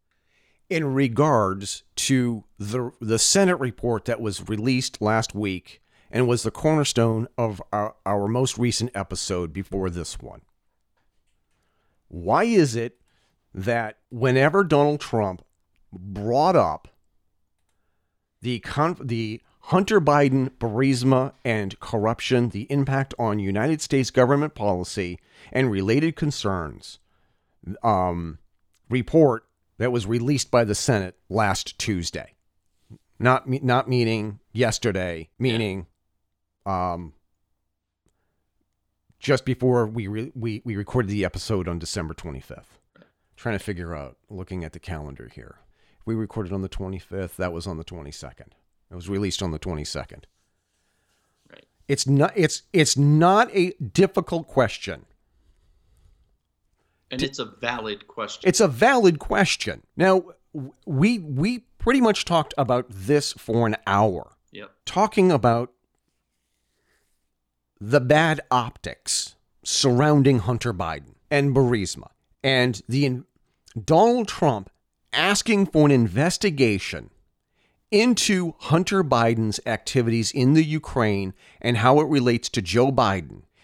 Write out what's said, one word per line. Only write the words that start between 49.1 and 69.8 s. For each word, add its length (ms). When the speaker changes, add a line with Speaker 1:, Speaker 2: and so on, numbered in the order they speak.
Speaker 1:
on 80
the 80
twenty-second. 680
Speaker 2:
Right. 160
Speaker 1:
It's 180
not, 300
it's, 260
it's 240
not 580
a 260
difficult 640
question. 600
Speaker 2:
And 100
Speaker 1:
D- 60
Speaker 2:
it's 120
a 80
valid 640
question. 400
Speaker 1:
It's 120
a 80
valid 500
question. 640
Now, 280
w-, 180
we, 320
we 400
pretty 220
much 260
talked 320
about 320
this 420
for 340
an 100
hour. 500
Speaker 2:
Yep. 180
Speaker 1:
Talking 480
about 400
the 200
bad 400
optics 840
surrounding 800